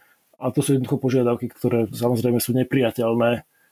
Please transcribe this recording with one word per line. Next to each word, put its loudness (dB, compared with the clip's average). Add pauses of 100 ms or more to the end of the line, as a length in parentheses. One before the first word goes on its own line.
(380)
A -6
to 2
sú 0
jednoducho -2
požiadavky, 0
ktoré -2
samozrejme 0
sú -2
nepriateľné 0 (300)